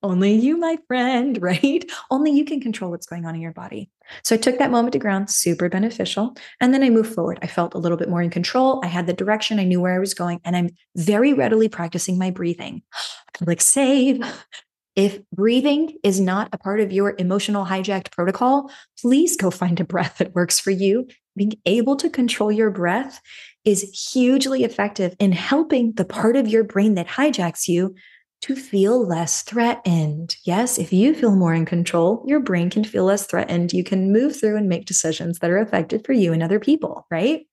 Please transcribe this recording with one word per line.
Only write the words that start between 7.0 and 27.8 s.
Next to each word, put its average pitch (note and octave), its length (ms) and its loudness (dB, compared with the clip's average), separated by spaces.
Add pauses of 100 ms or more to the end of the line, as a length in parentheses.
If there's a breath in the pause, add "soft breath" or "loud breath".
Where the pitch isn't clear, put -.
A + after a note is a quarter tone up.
forward. E3+ 280 -4
I - 40 -8
felt E3+ 280 -4
a F3+ 40 -6
little E3+ 200 -2
bit F3 100 -4
more F3 140 -2
in E3+ 80 -2
control. C4 540 0
I F3 40 -4
had F3 180 -4
the F3+ 60 -2
direction. G#3+ 460 -2
I G3 60 0
knew F3+ 160 2
where F3+ 140 0
I F#3 40 0
was F#3+ 160 -4
going. F3 300 -6
And F3 100 -2
I'm F3 160 0 (240 soft breath)
very G#3 380 2
readily A3+ 360 2
practicing F3+ 500 -4
my F#3 120 -2
breathing. F3 520 -6 (100)
<gasps> - 0 - (520 loud breath)
Like, E3+ 160 0
save, C4+ 640 2 (720 loud breath)
if G3 240 0 (100)
breathing C4 720 2
is F#3+ 160 2
not G3 340 0
a F#3+ 60 -8
part G3+ 220 -2
of G3+ 100 0
your G3 280 0
emotional G3 480 0
hijacked F#3+ 460 -4
protocol, B3 580 0 (280 loud breath)
please C#4+ 380 2
go F#3 140 2
find F3 280 -2
a F3 60 0
breath F3 340 -4
that - 160 -2
works F3 240 0
for - 120 -2
you. G3 360 2 (300 loud breath)
Being G#3 180 0 (120)
able A#3 300 2
to D4 120 -2
control A#3 420 0
your G#3+ 200 2
breath F#3+ 500 -4 (440 loud breath)
is G3 480 -2
hugely C4 520 2
effective G#3 540 -4
in G3+ 140 4
helping B3+ 600 0
the G3 140 -2
part - 280 0
of C4 140 2
your A3 160 4
brain G#3 300 2
that E3+ 140 -4
hijacks B3 600 -2
you F#3 260 0 (480 loud breath)